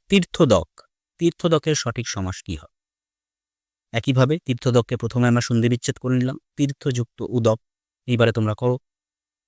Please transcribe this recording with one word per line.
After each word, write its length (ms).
তীর্থদক, 600
তীর্থদকের 560
সঠিক 340
সমাস 340
কি 140
হবে? 200
একইভাবে 460
তীর্থদককে 580
প্রথমে 320
আমরা 120
সন্ধি 280
বিচ্ছেদ 300
করে 180
নিলাম, 220
তীর্থযুক্ত 720
উদক, 320
এইবারে 260
তোমরা 220
করো, 240